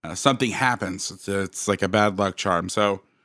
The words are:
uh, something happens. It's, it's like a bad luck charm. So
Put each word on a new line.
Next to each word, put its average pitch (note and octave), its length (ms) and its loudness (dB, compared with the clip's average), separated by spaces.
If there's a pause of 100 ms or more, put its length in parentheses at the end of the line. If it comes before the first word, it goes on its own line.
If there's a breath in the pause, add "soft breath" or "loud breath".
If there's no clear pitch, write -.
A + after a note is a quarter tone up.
uh, A2 120 -8
something B2+ 360 2
happens. A#2+ 600 -2
It's, G2 180 -12
it's G2 400 -4
like G2 120 0
a G2 60 2
bad G#2 320 4
luck G2 160 0
charm. F2+ 320 0
So G2+ 360 0 (220)